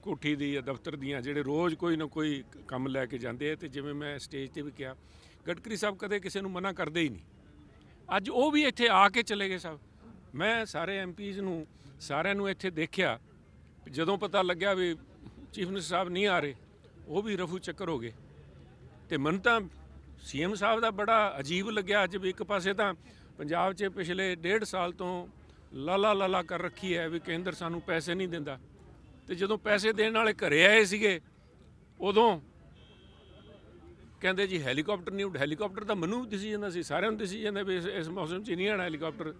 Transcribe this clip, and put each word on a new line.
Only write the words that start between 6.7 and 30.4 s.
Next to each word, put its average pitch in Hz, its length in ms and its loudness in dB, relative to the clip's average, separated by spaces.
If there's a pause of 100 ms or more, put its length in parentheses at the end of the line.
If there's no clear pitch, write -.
ਕਰਦੇ 165 280 -2
ਹੀ 160 80 4
ਨਹੀਂ। 90 140 -10 (920)
ਅੱਜ 202 140 0
ਉਹ 277 220 4
ਵੀ 294 120 4
ਇੱਥੇ 240 240 4
ਆ 196 200 10
ਕੇ 233 140 2
ਚਲੇ 202 260 -2
ਗਏ 185 100 -4
ਸਾਹਿਬ। 160 220 -12 (540)
ਮੈਂ 220 300 0
ਸਾਰੇ 185 340 -4
ਐਮ 185 140 -6
ਪੀਜ਼ 202 280 -8
ਨੂੰ, 175 260 -4 (340)
ਸਾਰਿਆਂ 160 340 0
ਨੂੰ 196 160 0
ਇੱਥੇ 190 200 -4
ਦੇਖਿਆ। 160 480 0 (720)
ਜਦੋਂ 165 280 0
ਪਤਾ 190 240 2
ਲੱਗਿਆ 180 320 2
ਵੀ 175 220 0 (560)
ਚੀਫ 175 160 -4
ਮਿਨਿਸਟਰ 185 220 -6
ਸਾਹਿਬ 180 180 0
ਨਹੀਂ 180 180 0
ਆ 180 140 4
ਰਹੇ, 143 140 -2 (540)
ਉਹ 165 140 -2
ਵੀ 208 140 -2
ਰਫੂ 175 220 -4
ਚੱਕਰ 175 300 -8
ਹੋ 156 100 0
ਗਏ। 113 140 -8 (960)
ਤੇ 165 80 -2
ਮੈਨੂੰ 156 240 2
ਤਾਂ 233 200 4 (640)
ਸੀ 135 200 -4
ਐਮ 196 120 0
ਸਾਹਿਬ 220 260 2
ਦਾ 226 100 2
ਬੜਾ 208 500 2
ਅਜੀਬ 180 300 -2
ਲੱਗਿਆ 202 340 2
ਅੱਜ 185 120 -2
ਵੀ। 190 120 -2
ਇੱਕ 185 140 -4
ਪਾਸੇ 196 320 0
ਤਾਂ 196 200 0 (440)
ਪੰਜਾਬ 170 340 0
'ਚ 190 120 -4
ਪਿਛਲੇ 185 500 -2
ਡੇਢ 185 300 0
ਸਾਲ 180 280 -2
ਤੋਂ 180 340 -6 (480)
ਲਾਲਾ 190 380 2
ਲਾਲਾ 190 300 2
ਕਰ 170 200 -4
ਰੱਖੀ 175 340 -4
ਹੈ 165 120 -2
ਵੀ 165 100 -4
ਕੇਂਦਰ 175 340 -4
ਸਾਨੂੰ 170 280 -6
ਪੈਸੇ 170 340 -2
ਨਹੀਂ 185 140 -2
ਦਿੰਦਾ, 147 300 -6 (720)
ਤੇ 185 60 -4
ਜਦੋਂ 196 240 0
ਪੈਸੇ 208 340 4
ਦੇਣ 220 220 2
ਵਾਲੇ 220 180 4
ਘਰੇ 165 340 8